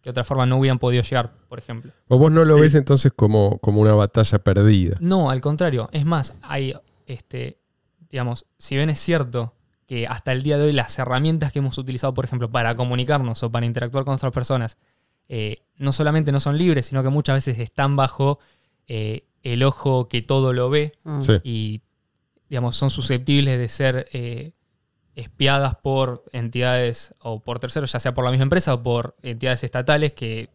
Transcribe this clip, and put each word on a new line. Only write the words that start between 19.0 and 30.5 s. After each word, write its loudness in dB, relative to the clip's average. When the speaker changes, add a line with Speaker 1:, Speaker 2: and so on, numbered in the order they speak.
Speaker 1:
el -2
ojo 0
que -4
todo 0
lo -2
ve 0
Speaker 3:
Mm. -8
Speaker 2:
Sí. 4
Speaker 1:
y, -6
digamos, -4
son 0
susceptibles 0
de -4
ser, -2
eh, -10
espiadas 0
por -4
entidades -4
o -10
por -10
terceros, -6
ya -6
sea -4
por -2
la 0
misma 2
empresa 0
o -4
por -4
entidades -4
estatales -2
que -10